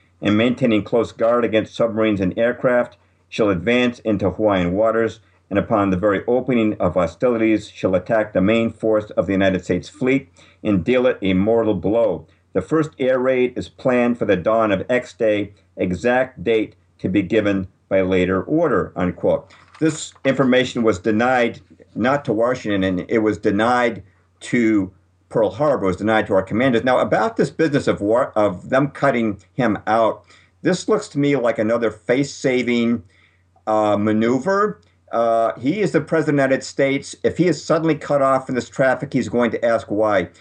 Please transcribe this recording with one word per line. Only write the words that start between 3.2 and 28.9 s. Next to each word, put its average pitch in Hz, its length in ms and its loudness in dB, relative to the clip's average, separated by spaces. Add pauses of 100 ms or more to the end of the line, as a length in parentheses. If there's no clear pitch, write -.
shall 107 200 0
advance 120 500 0
into 101 320 0
Hawaiian 92 420 0
waters, 113 460 0 (300)
and 98 100 0
upon 101 320 0
the 90 60 0
very 98 300 0
opening 120 520 0
of 90 160 0
hostilities 110 720 0
shall - 240 -2
attack 107 400 -2
the 92 80 2
main 113 300 2
force 110 400 -2
of 92 160 -2
the 98 60 0
United 95 300 2
States 90 240 -2
fleet 131 400 -2 (360)
and 101 200 0
deal 127 220 2
it 123 160 2
a 95 120 0
mortal 107 420 2
blow. 92 500 -2 (280)
The 95 80 -2
first 156 360 -2
air 127 220 0
raid 127 360 0
is 95 140 -8
planned 120 480 0
for 110 80 -4
the 101 100 2
dawn 107 360 2
of 92 180 0
X 123 240 -2
day, 104 400 -2 (240)
exact 98 640 -2
date 110 320 -2 (240)
to - 80 -4
be 98 140 2
given 101 460 0 (200)
by 98 140 2
later 92 420 0
order," 127 520 0
unquote. 87 580 -2 (260)
This 156 340 -2 (120)
information 127 560 2
was 107 160 2
denied, 117 640 0 (340)
not 135 320 0
to 117 80 -2
Washington, 107 500 -2
and 92 260 -2
it 113 100 2
was 107 180 0
denied 110 640 0 (500)
to 110 400 2 (380)
Pearl 117 220 0
Harbor, 120 340 0
was 92 120 0
denied 107 300 0
to 110 60 -2
our 95 80 4
commanders. 113 420 0
Now, 127 160 2
about 196 380 0
this 170 140 0
business 143 360 0
of 101 140 -2
war, 110 340 0
of 98 340 0
them 135 200 2
cutting 120 500 -2 (140)